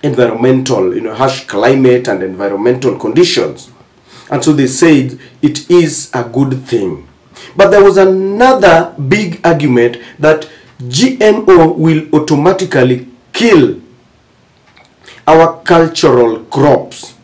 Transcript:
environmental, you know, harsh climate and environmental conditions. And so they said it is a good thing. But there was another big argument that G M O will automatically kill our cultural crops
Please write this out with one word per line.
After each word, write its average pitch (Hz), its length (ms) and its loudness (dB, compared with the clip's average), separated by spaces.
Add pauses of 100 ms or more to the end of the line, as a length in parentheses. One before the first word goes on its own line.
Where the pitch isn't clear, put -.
environmental, 123 880 -2
you 107 80 -6
know, 113 140 -10
harsh 131 320 -4
climate 123 640 0
and 92 120 -4
environmental 104 800 -4
conditions. 139 720 -2 (580)
And - 140 -6
so 156 100 2
they 139 140 0
said 139 520 0 (220)
it 151 280 -4
is 165 440 0
a 123 100 -6
good 127 400 -4
thing. 92 440 -6 (480)
But 196 140 4
there 202 140 4
was 190 140 4
another 190 960 2 (140)
big 185 380 -4
argument 131 520 0 (220)
that 151 300 0 (380)
G 196 340 -2
M 214 260 2
O 165 240 6
will 156 420 0
automatically 151 920 -2 (240)
kill 160 500 2 (1500)
our 165 360 2
cultural 123 840 0
crops - 800 -2